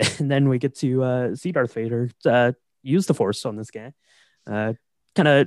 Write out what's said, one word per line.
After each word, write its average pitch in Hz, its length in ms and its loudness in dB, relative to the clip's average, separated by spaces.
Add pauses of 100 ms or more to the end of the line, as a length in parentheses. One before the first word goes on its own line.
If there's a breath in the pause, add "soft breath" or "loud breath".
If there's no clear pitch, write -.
<laughs> - 180 -4
and 139 120 -2
then 139 180 4
we 127 80 2
get 135 200 -4
to, 131 260 0
uh, 127 320 -2
see 185 160 -6
Darth 131 220 -2
Vader, 117 360 -4 (160)
uh, 123 280 4 (280)
use 165 240 0
the 151 80 2
Force 104 320 -2
on 107 100 -6
this 110 160 -12
guy, 113 220 -16 (560 soft breath)
uh, 107 240 -4 (420)
kinda, 147 320 6